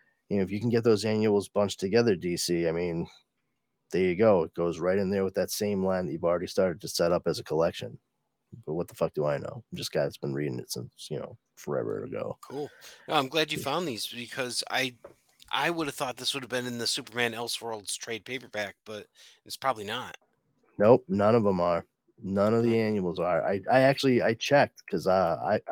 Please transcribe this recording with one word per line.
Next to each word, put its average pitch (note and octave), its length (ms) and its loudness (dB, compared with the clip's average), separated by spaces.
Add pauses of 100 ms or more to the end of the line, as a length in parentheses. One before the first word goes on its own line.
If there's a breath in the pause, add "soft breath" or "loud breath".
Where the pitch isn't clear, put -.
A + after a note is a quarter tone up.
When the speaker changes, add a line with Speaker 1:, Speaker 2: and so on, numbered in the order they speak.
(300 soft breath)
Speaker 1:
you G2+ 80 0
know, G2 60 4
if F#2 80 -2
you G#2 80 -4
can A#2 100 -2
get A#2 140 2
those G#2+ 220 4
annuals G#2+ 440 2
bunched G2+ 300 0
together, G#2+ 360 4
D F2 220 -4
C, E2+ 300 0
I D#2+ 40 0
mean, E2+ 360 -2 (840 loud breath)
there F2+ 120 2
you F2+ 120 2
go. G2+ 280 6
It D#2+ 120 -6
goes E2+ 240 -2
right F2+ 180 0
in F#2+ 140 0
there G2 140 0
with F#2 100 -4
that F#2 160 -2
same G#2 340 -2
line F#2 220 0
that F2 60 -4
you've E2 100 -6
already F2 240 0
started F2+ 340 0
to - 60 -10
set E2+ 240 0
up F2 160 2
as G2 120 0
a - 40 -10
collection. E2+ 560 -2 (680)
But D2+ 100 -6
what E2+ 120 -4
the - 80 -20
fuck - 180 -2
do D2+ 120 -2
I C#2+ 120 0
know? - 340 -10
I'm F2 60 -10
just - 160 -8
a - 60 0
guy D2+ 40 2
that's - 140 -4
been G2+ 160 -6
reading C#2 260 -4
it - 120 -12
since, - 400 -12
you C#2+ 80 -6
know, - 180 -12 (180)
forever A1 500 -6
ago. - 360 -8
Speaker 2:
Cool. C3+ 300 -10 (360 loud breath)
No, D3+ 80 -2
I'm C#3 120 0
glad D#3 240 0
you D#3 60 -4
Speaker 1:
Yeah. B2+ 60 -8
Speaker 2:
found E3 240 -2
these, A2+ 200 -6
because A#2+ 600 -6
I, B2+ 260 -2 (560)
I C#3+ 180 0
would E3 180 -2
have C#3 80 -8
thought B2+ 220 -4
this B2 160 -4
would C3+ 100 -6
have A#2+ 60 -16
been B2 160 -2
in B2 120 -6
the A#2 100 -2
Superman A#2+ 460 -2
Elseworlds A2+ 640 -6
trade A2+ 280 -8
paperback, G#2 600 -8
but G#2+ 220 -12 (380 soft breath)
it's - 120 -12
probably A#2 260 -2
not. G#2 340 -8 (600)
Speaker 1:
Nope, A#2 300 8
none G2+ 280 4
of A2+ 100 4
'em F#2+ 140 4
are. F2 260 2 (380)
None G2 300 2
of A#2 100 2
the A#2+ 60 4
Speaker 2:
Hmm. A2+ 100 4
Speaker 1:
annuals G2+ 400 0
are. E2+ 260 0
I, G2 240 0
I C3 120 8
actually, C3 400 4
I G#2 120 2
checked - 540 2
'cause, D#2+ 200 -2
uh, F2+ 360 4
I, G2 160 2 (120)